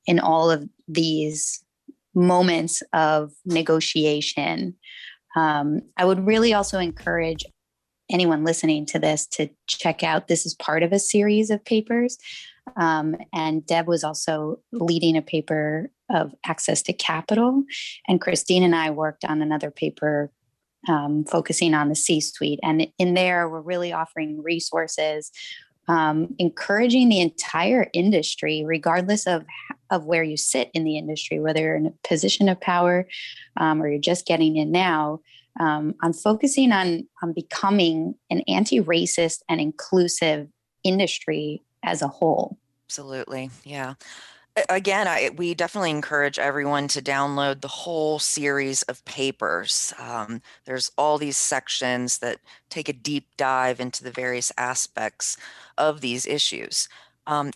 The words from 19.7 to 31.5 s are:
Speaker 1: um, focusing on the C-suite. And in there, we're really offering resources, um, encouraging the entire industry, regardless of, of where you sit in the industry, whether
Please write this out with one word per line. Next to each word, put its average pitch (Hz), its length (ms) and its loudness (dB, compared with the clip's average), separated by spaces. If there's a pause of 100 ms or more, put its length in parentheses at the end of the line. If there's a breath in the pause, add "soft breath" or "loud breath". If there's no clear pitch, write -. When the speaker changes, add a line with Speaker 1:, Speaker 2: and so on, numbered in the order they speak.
Speaker 1:
um, 151 360 0
focusing 165 520 0
on 147 140 2
the 151 60 0
C-suite. 151 680 -2
And 160 240 2 (100)
in 180 160 2
there, 180 340 2
we're 160 140 -8
really 175 320 -4
offering 156 480 -6
resources, 156 880 -4 (560 loud breath)
um, 160 520 2
encouraging 233 720 4
the 202 100 6
entire 180 720 2
industry, 156 720 2
regardless 175 640 0
of, 165 180 0 (460 loud breath)
of 170 140 0
where 165 180 2
you 151 140 -4
sit - 360 -2
in 165 100 -2
the 156 140 0
industry, 156 420 -6
whether 156 220 0